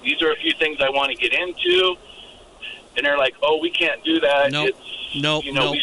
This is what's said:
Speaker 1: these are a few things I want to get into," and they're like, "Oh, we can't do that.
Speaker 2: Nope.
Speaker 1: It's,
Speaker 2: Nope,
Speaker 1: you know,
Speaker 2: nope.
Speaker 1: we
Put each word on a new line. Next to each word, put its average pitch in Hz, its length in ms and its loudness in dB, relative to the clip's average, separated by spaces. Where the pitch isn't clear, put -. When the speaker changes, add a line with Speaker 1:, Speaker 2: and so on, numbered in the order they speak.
Speaker 1:
these - 180 -2
are 160 100 2
a 151 40 0
few 160 180 -2
things 151 280 -2
I 135 80 2
want 135 220 0
to 123 60 -8
get 120 160 -2
into," 180 640 0
and 143 80 -2
they're 143 120 2
like, 131 240 2
"Oh, 156 200 2
we 170 80 0
can't 160 340 -2
do 160 180 2
that. 139 300 4
Speaker 2:
Nope. 147 180 0
Speaker 1:
It's, 131 80 -4
Speaker 2:
Nope, 151 300 0
Speaker 1:
you 143 80 -8
know, 139 140 0
Speaker 2:
nope. 143 80 0
Speaker 1:
we 147 100 -2